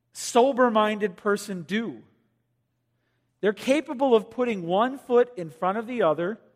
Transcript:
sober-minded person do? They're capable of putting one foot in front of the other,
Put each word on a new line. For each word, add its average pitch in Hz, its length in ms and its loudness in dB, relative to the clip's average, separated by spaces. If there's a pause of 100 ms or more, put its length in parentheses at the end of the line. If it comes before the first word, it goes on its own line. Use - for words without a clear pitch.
(140)
sober-minded 214 1040 2
person 202 460 -4
do? 185 380 -6 (1400)
They're 202 120 0
capable 269 640 0
of 214 160 0
putting 226 340 -2
one 220 320 0
foot 247 400 2
in 170 120 -10
front 185 280 -2
of 226 80 -6
the 240 160 -4
other, 170 380 0 (160)